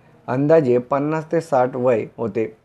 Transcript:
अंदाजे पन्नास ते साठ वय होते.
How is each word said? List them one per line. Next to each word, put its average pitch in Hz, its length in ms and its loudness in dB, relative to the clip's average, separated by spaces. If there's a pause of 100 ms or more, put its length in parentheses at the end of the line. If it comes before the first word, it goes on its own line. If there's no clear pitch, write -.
(260)
अंदाजे 135 520 2
पन्नास 147 540 -4
ते 165 80 0
साठ 131 360 0
वय 123 300 0 (100)
होते. 113 480 -6